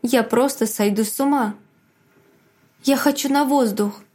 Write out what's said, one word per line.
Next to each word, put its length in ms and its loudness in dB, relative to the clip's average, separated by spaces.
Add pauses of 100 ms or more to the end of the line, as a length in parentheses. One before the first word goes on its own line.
я 200 2
просто 440 0
сойду 360 0
с 160 -6
ума. 360 0 (1300)
«Я 120 2
хочу 320 0
на 160 2
воздух!» 600 0 (120)